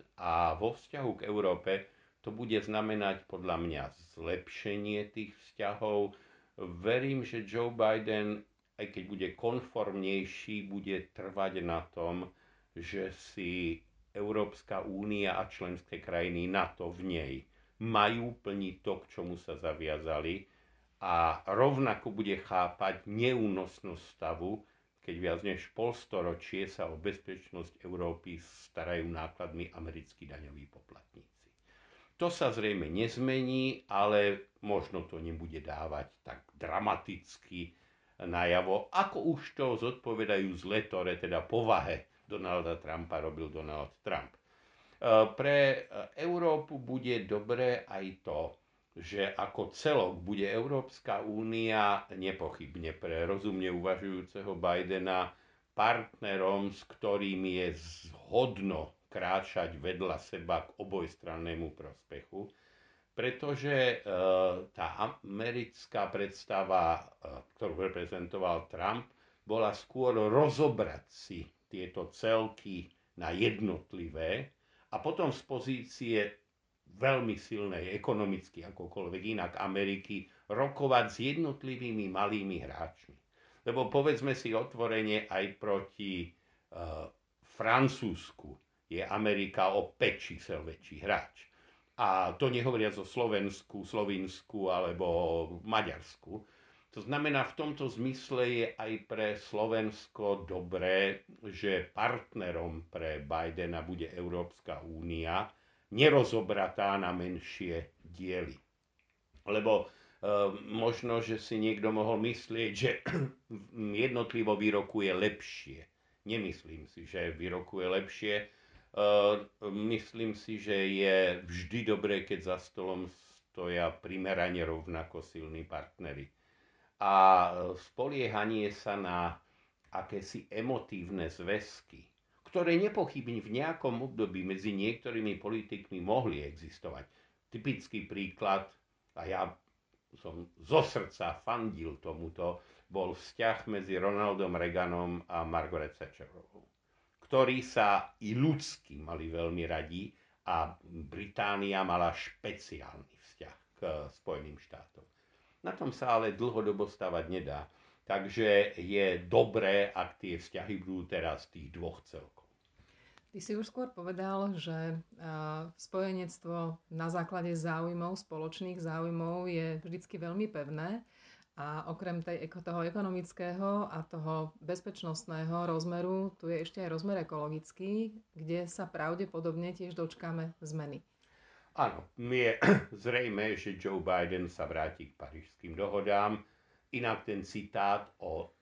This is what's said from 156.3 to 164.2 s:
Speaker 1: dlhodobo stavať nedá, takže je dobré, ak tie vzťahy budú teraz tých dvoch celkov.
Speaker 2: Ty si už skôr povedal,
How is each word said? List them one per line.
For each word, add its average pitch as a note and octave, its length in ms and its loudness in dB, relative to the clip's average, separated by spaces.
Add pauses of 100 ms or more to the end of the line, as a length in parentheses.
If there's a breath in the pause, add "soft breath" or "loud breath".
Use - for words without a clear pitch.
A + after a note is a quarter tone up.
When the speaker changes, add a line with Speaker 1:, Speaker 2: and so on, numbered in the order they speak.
Speaker 1:
dlhodobo G#2 560 0
stavať E2+ 400 -2
nedá, D2 400 -4 (400 soft breath)
takže G2+ 720 6
je F#2 480 2
dobré, G#2 640 6
ak F2+ 240 -4
tie F2 240 -6
vzťahy F#2+ 400 -6
budú F#2 240 -6
teraz E2 480 -2
tých D#2 160 -14
dvoch E2 400 -8
celkov. - 400 -18 (800 soft breath)
Speaker 2:
Ty G3+ 80 -12
si G#3 140 -6
už G#3+ 160 -4
skôr B3+ 180 -6
povedal, F#3+ 720 -2